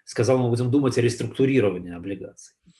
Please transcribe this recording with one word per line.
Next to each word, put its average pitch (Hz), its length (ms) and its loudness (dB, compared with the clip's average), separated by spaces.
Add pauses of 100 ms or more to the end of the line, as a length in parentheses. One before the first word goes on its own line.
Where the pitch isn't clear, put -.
сказал: 127 320 2
«Мы 123 100 2
будем 120 220 0
думать 135 260 2
о 123 60 2
реструктурировании 113 880 0
облигаций». 92 640 -14 (260)